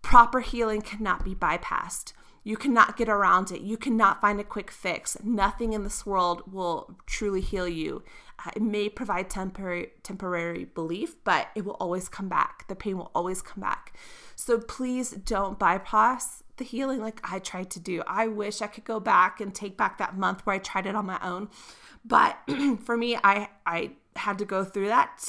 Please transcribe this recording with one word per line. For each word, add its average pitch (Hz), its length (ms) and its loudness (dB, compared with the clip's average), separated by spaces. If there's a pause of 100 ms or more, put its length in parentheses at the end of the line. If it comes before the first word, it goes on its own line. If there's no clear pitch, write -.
proper 240 400 10
healing 226 400 0
cannot 208 420 -2
be 190 120 -2
bypassed. - 800 -4 (280)
You 214 140 -4
cannot 233 400 4
get 220 140 0
around 190 420 4
it. - 80 -8
You 214 160 -6
cannot 220 460 4
find 208 180 4
a 208 40 -6
quick - 260 -8
fix. - 520 -6
Nothing 214 520 0
in 208 80 -2
this - 240 -6
world 180 440 0
will 180 540 -6
truly 196 380 -2
heal 185 260 -2
you. 156 340 -6 (360)
Uh, - 180 -10
it 214 60 -2
may 208 260 0
provide 196 400 -4
temporary, 190 600 -6 (120)
temporary 180 720 -6
relief, 170 480 -6
but 170 320 2
it 175 120 -4
will 202 80 -6
always 185 340 -4
come 190 220 -8
back. - 380 -2
The 196 60 -8
pain 190 220 -6
will - 180 -10
always 185 280 -2
come - 180 -12
back. - 340 -6 (400)
So 233 240 2
please 254 520 -2
don't 196 480 -2
bypass 214 840 4 (140)
the 254 80 -8
healing 269 380 -4
like 220 200 -10
I 190 180 -6
tried 185 320 -8
to 180 80 -12
do. 175 260 -4
I 220 220 0
wish 208 340 -6
I 208 60 -6
could - 160 -16
go 220 160 -6
back 185 380 4
and 196 160 -8
take 196 220 -10
back 202 220 -2
that 190 180 -4
month 190 300 -2
where 196 100 0
I 190 40 -2
tried 190 260 -4
it 190 80 -4
on 208 100 -2
my 185 180 -6
own. 185 280 -6 (520)
But - 360 4 (100)
<clears throat> 277 340 0
for 240 140 -2
me, 233 260 0
I, 202 280 4 (160)
I 170 240 -2 (260)
had 202 220 -2
to 208 80 -2
go 190 180 0
through 196 240 -2
that - 300 2 (100)